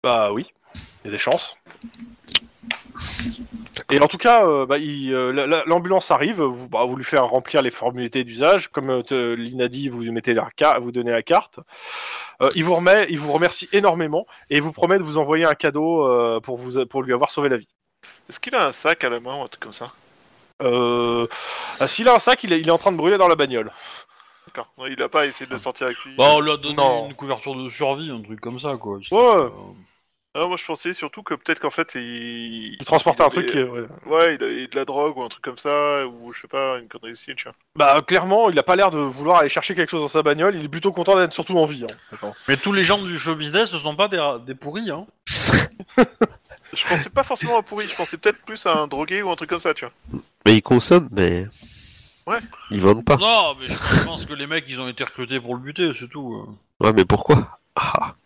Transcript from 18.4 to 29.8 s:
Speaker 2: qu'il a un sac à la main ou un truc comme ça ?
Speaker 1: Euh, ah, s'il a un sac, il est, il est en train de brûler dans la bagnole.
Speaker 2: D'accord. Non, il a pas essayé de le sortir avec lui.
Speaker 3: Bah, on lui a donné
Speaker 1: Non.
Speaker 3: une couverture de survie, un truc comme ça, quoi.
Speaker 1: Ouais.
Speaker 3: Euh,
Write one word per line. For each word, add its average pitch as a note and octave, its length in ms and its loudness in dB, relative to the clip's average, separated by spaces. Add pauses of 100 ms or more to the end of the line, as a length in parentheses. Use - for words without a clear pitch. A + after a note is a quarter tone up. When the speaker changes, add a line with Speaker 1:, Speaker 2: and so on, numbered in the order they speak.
Speaker 2:
qu'il B3+ 140 -8
a G3 120 2
un C3 60 -2
sac D#3+ 320 -2
à B2+ 60 0
la A#2+ 100 -4
main B2+ 160 -10
ou C#3 60 -8
un A#2+ 60 -10
truc - 140 -18
comme A2 100 -16
ça ? A#2+ 200 -14 (680)
Speaker 1:
Euh, A#2+ 640 0 (540)
ah, C3 60 2
s'il A3+ 220 0
a B3 60 8
un A3 40 6
sac, - 260 2
il F#3 80 0
est, E3 80 2
il E3 80 -2
est E3+ 40 6
en E3 60 4
train G3+ 140 2
de F3 40 -4
brûler F3+ 220 2
dans F#3 100 6
la E3 80 6
bagnole. B2 360 -2 (720)
Speaker 2:
D'accord. - 220 -14 (100)
Non, C3 80 -12
il C3 160 -10
a B2+ 60 -4
pas D3+ 180 2
essayé C3+ 200 -8
de B2+ 60 -12
le B2+ 60 -8
sortir C3 280 -6
avec A#2+ 180 -6
lui. C3+ 120 -20
Speaker 3:
Bah, C#3 180 8
on D3+ 60 4
lui D3+ 100 0
a D3+ 60 0
donné D3 200 -6
Speaker 1:
Non. B2 320 2
Speaker 3:
une - 60 -16
couverture C3+ 420 -8
de B2+ 120 -10
survie, C#3+ 420 -4
un A#2 120 -12
truc G#2+ 180 -16
comme B2 200 -12
ça, C#3 160 -6
quoi. G2+ 220 -10 (120)
Speaker 1:
Ouais. G3 80 4 (240)
Speaker 3:
Euh, B2 60 -2 (840)